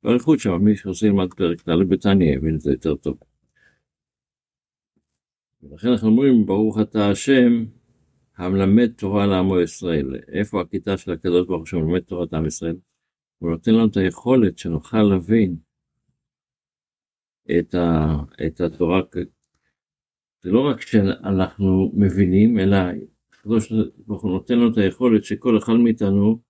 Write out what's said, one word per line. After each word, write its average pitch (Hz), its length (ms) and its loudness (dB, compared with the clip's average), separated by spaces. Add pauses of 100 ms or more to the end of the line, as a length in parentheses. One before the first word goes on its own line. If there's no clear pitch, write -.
באריכות 123 320 0
שם, 92 260 -2
מי 104 120 4
שרוצה 98 300 -6
ללמד 98 280 0
פרק 85 340 -4
ד' 87 200 0
בתניא, 92 440 2
יבין 73 220 -2
את 78 60 -4
זה 76 100 -4
יותר 71 240 -2
טוב. 71 220 -8 (2500)
ולכן 80 260 -8
אנחנו 110 200 0
אומרים, 120 380 4
"ברוך 104 340 0
אתה 104 300 0
השם, 120 540 2 (720)
המלמד 98 560 2
תורה 101 340 -2
לעמו 95 340 0
ישראל". 78 560 -4 (120)
איפה 101 320 -4
הכיתה 95 360 -6
של 90 160 -8
הקדוש 87 340 0
ברוך 87 120 -4
הוא 82 80 -12
שמלמד 85 340 -2
תורת 87 340 -8
עם 80 120 -2
ישראל? 82 300 -8 (640)
הוא 85 120 -6
נותן 95 240 0
לנו 113 120 2
את 104 100 -2
היכולת 101 600 0
שנוכל 85 440 -4
להבין 98 540 0 (2000)
את - 160 -4
ה-, 80 480 0 (240)
את 80 140 -8
התורה. 87 500 -2
כ-, - 80 -8 (1200)
זה 90 80 -6
לא 113 100 4
רק 143 200 -2
שאנחנו 95 1120 0
מבינים, 101 640 2
אלא 104 180 2 (560)
הקדוש 110 400 -4 (240)
ברוך - 260 -10
הוא 101 80 -4
נותן 92 280 -4
לנו 117 140 2
את - 60 -2
היכולת 104 460 2
שכל 107 340 0
אחד 113 140 -2
מאיתנו 113 760 2